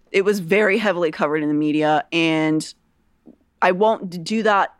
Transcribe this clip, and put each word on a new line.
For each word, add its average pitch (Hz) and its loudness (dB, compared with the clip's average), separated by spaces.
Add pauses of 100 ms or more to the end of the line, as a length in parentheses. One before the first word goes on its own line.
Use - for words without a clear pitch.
(120)
It 196 2
was 208 0
very 196 2
heavily 175 0
covered 151 -2
in 147 -2
the 151 0
media, 151 0
and 156 0 (880)
I 185 2
won't 202 0
d-, 175 -10
do 214 -4
that 202 2